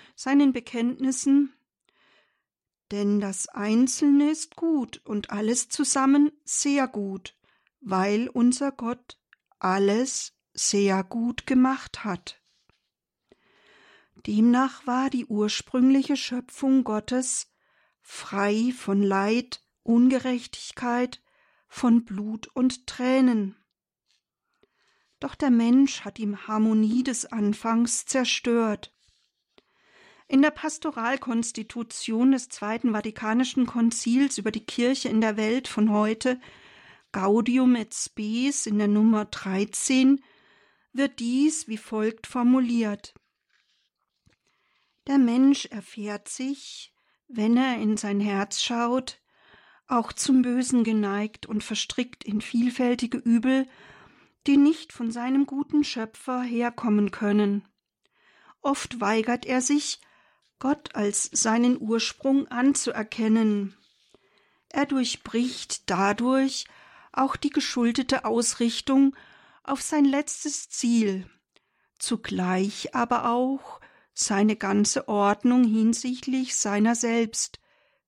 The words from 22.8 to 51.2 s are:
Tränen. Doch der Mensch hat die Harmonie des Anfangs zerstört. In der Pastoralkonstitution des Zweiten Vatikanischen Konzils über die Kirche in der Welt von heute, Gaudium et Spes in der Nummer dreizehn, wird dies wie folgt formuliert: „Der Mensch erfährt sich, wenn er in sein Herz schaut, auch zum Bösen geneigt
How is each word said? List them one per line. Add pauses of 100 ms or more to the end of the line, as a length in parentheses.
Tränen. (1600)
Doch
der
Mensch
hat
die
Harmonie
des
Anfangs
zerstört. (1300)
In
der
Pastoralkonstitution
des
Zweiten
Vatikanischen
Konzils
über
die
Kirche
in
der
Welt
von
heute, (720)
Gaudium
et
Spes
in
der
Nummer
dreizehn, (680)
wird
dies
wie
folgt
formuliert: (1900)
„Der
Mensch
erfährt
sich, (340)
wenn
er
in
sein
Herz
schaut, (640)
auch
zum
Bösen
geneigt